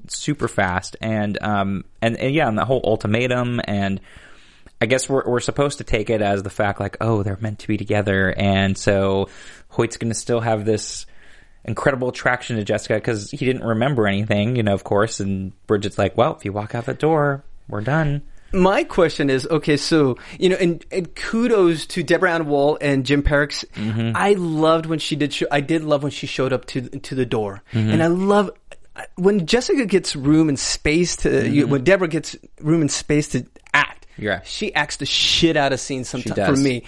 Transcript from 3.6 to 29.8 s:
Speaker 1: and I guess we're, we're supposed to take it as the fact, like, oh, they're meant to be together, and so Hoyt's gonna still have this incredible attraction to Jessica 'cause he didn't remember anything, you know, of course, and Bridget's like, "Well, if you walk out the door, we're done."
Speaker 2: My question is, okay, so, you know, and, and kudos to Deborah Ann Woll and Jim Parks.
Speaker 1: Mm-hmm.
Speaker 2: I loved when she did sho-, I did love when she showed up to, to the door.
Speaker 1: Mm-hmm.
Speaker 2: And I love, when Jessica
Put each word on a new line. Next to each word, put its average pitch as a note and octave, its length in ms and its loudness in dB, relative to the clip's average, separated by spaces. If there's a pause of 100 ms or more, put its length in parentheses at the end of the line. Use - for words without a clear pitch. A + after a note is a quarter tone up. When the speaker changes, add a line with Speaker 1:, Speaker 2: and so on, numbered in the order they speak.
Speaker 1:
and G2 340 -2 (840)
I A#2+ 40 2
guess B2+ 220 2
we're, C3+ 180 0
we're A#2+ 140 2
supposed C#3+ 380 -2
to A2 80 -10
take G#2+ 240 0
it A2 120 2
as G2+ 220 0
the G2+ 60 -8
fact, G2+ 320 -2
like, G2+ 180 -6
oh, A2 240 0
they're F#2+ 160 -4
meant G#2+ 200 -8
to - 100 -18
be G#2+ 80 0
together, G2+ 580 2
and G2 420 2
so G2 520 2 (400)
Hoyt's - 260 -2
gonna A2+ 180 -4
still A#2 280 -2
have A2 240 0
this - 400 -4 (580)
incredible B2+ 460 -2
attraction B2 480 -2
to G#2 80 -2
Jessica G#2+ 340 0
'cause G#2 320 -4
he C#3 140 -4
didn't B2+ 180 0
remember A#2 440 2
anything, G#2 500 0
you A#2 60 2
know, G2+ 100 2
of F#2+ 100 -2
course, G#2 380 0
and F#2+ 320 -4 (140)
Bridget's G#2 300 0
like, F#2+ 200 0
"Well, A#2+ 180 2
if - 80 -20
you G2+ 80 -6
walk G#2 240 -6
out A#2 100 -6
the C3 80 -4
door, C#3+ 500 0 (260)
we're G#2 120 -6
done." C#3+ 420 0 (280)
Speaker 2:
My F#3+ 320 4
question D#3+ 460 2
is, C3 180 2
okay, D3+ 300 2
so, C#3 400 2 (200)
you F#3 120 4
know, F#3 80 2
and, E3 340 0
and F3 240 -4
kudos G#3 720 2
to F3+ 160 -4
Deborah F3 300 2
Ann E3 140 0
Woll D3 340 4
and C#3 240 2
Jim C#3+ 180 2
Parks. D3 420 0 (100)
Speaker 1:
Mm-hmm. A2 400 -2
Speaker 2:
I G3 180 4
loved D#3+ 520 2
when D#3+ 140 -2
she - 160 -4
did C#3+ 180 -2
sho-, - 160 -2
I C#3+ 120 0
did D#3+ 220 0
love D3 200 0
when C#3+ 80 -2
she - 160 -10
showed C3 260 -2
up B2 120 -2
to, - 160 -6
to B2+ 340 -10
the B2+ 100 0
door. G#2 380 -4 (100)
Speaker 1:
Mm-hmm. A2 160 2
Speaker 2:
And D#3+ 140 4
I E3 40 4
love, F#3+ 440 2 (640)
when F#3 320 2
Jessica B3+ 400 2